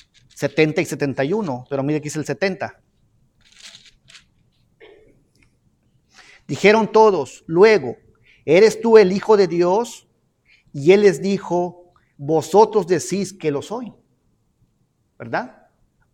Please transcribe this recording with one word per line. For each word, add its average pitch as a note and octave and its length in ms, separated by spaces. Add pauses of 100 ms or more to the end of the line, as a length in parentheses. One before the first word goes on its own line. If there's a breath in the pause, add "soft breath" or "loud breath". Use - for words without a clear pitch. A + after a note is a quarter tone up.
(340)
setenta D3+ 460
y - 40
setenta C#3 400
y D3+ 80
uno, D3+ 360
pero C3+ 140
mire D3+ 160
aquí D3 100
es C#3+ 80
el D3 80
setenta. D3+ 560 (3750 soft breath)
Dijeron G#3 460
todos G3+ 540
luego: E3 500 (480 soft breath)
"¿Eres G3+ 360
tú A3+ 160
el F#3+ 160
Hijo G#3 240
de G3 120
Dios?". F3+ 600 (640 soft breath)
Y D3 200
él G#3 100
les F3 180
dijo: F3+ 720 (240)
"Vosotros E3+ 720
decís F3+ 460
que D#3 180
lo C#3 120
soy", A3+ 300 (1300)
¿verdad? D#3 500 (440)